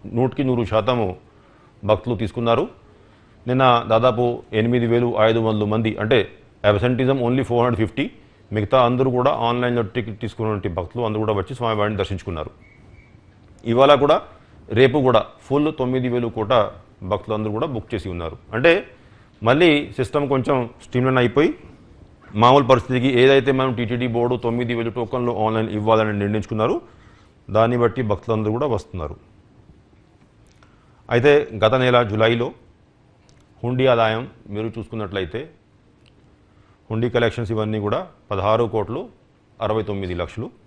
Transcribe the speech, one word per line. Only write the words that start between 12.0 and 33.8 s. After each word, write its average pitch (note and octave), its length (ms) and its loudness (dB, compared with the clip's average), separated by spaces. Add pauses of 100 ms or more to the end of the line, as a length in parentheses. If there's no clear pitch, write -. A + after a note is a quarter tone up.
ఇవాళ C3 300 6
కూడా, C#3+ 260 2 (480)
రేపు B2 280 4
కూడా B2+ 280 2 (160)
ఫుల్ D3 380 -2
తొమ్మిది B2+ 300 -2
వేలు A#2+ 180 -2
కోట A2 440 0 (320)
భక్తులందరూ G#2+ 480 -4
కూడా A2+ 160 -4
బుక్ A#2+ 280 -8
చేసి F#2+ 140 -8
ఉన్నారు. E2+ 280 -8 (160)
అంటే E3 340 2 (560)
మళ్ళీ D3 480 2
సిస్టమ్ C#3+ 380 -4
కొంచెం C3 400 0 (140)
స్ట్రీమ్‌లైన్ C3 340 0
అయిపోయి, C3+ 380 2 (800)
మామూలు B2 300 6
పరిస్థితికి B2+ 540 2
ఏదైతే C3+ 320 4
మనం C3 220 0
టీటీడీ A#2+ 340 -4
బోర్డు A#2+ 280 -2
తొమ్మిది A#2+ 400 -4
వేలు A#2 140 -4
టోకన్లు A#2+ 560 -4
ఆన్లైన్ A2 240 -2
ఇవ్వాలని G#2+ 500 0
నిర్ణయించుకున్నారు, A2 600 -2 (680)
దాన్ని A2+ 280 2
బట్టి A#2+ 240 0
భక్తులందరూ G#2+ 500 -2
కూడా B2 160 -2
వస్తున్నారు. F2+ 480 -6 (1900)
అయితే C#3+ 380 4 (180)
గత A2 80 4
నెల B2+ 300 4
జూలైలో A2+ 480 0 (1120)
హుండీ B2+ 220 0